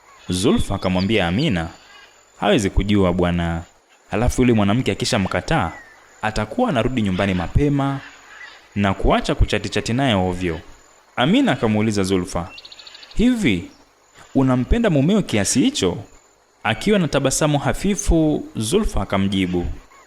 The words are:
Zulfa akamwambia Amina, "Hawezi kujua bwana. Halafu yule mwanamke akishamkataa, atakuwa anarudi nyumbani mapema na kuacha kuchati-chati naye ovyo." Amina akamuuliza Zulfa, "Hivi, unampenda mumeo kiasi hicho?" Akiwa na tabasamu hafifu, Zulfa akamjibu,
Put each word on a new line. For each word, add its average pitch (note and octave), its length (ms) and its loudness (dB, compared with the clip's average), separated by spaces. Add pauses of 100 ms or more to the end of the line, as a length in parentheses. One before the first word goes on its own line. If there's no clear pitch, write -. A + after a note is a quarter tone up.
(280)
Zulfa G#2 460 0
akamwambia F#2+ 540 0
Amina, F#2 400 0 (720)
"Hawezi D#3 300 2
kujua G2+ 420 2
bwana. E2+ 500 0 (480)
Halafu A#2+ 320 0
yule B2 100 4
mwanamke G#2+ 400 2
akishamkataa, G2 800 -2 (500)
atakuwa A2 460 -2
anarudi B2 340 0
nyumbani G2 320 0
mapema C#3 640 0 (720)
na G2 200 2
kuacha E3+ 400 0
kuchati-chati G#2 580 -2
naye B2+ 220 2
ovyo." F2+ 460 -2 (560)
Amina F#3 360 2
akamuuliza G#2+ 500 0
Zulfa, F#2 480 -2 (640)
"Hivi, F#3 560 0 (640)
unampenda C3 560 2
mumeo D#3 320 2
kiasi G#2+ 380 0
hicho?" G#2 380 0 (640)
Akiwa G3 360 0
na E3 100 0
tabasamu C#3+ 500 0
hafifu, D#3 840 0 (120)
Zulfa A2+ 460 0
akamjibu, F#2+ 640 0 (400)